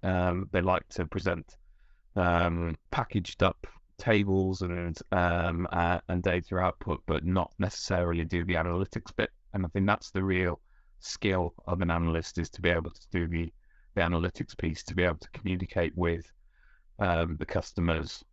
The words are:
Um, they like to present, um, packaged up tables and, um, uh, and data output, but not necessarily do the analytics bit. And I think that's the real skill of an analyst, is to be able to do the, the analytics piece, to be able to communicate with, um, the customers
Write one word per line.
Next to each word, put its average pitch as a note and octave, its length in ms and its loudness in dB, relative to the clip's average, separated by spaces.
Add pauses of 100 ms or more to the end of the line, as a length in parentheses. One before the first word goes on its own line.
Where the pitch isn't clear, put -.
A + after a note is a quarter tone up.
Um, F2+ 500 0
they F2+ 100 2
like F2+ 280 2
to F2 160 -4
present, F2 500 -4 (580)
um, E2+ 640 2 (140)
packaged - 520 -2
up - 240 0 (320)
tables F#2+ 640 2
and, F2 340 -4 (160)
um, F2 600 2
uh, E2+ 260 2 (100)
and F2+ 140 0
data F2+ 360 0
output, F2+ 480 -2
but D2+ 180 0
not F2+ 340 0
necessarily F2 680 0
do F2 200 -2
the F2 100 0
analytics F2 600 -2
bit. - 140 -2 (240)
And F#2+ 100 0
I F2 60 -4
think G2 160 0
that's G2+ 240 0
the F#2+ 120 -2
real F#2 380 2 (400)
skill F#2 540 -2 (120)
of F2 140 -2
an E2+ 100 2
analyst, E2 460 0
is E2 140 -2
to - 100 -14
be F2 80 2
able E2 220 2
to - 200 -20
do F2 160 0
the, E2 260 -4 (420)
the - 80 2
analytics E2+ 540 0
piece, D#2+ 280 -4
to - 100 -8
be F#2 80 2
able F2 140 2
to - 140 -16
communicate F2+ 680 -2
with, E2+ 340 -2 (680)
um, E2 400 0
the D#2 80 -4
customers - 760 -2 (100)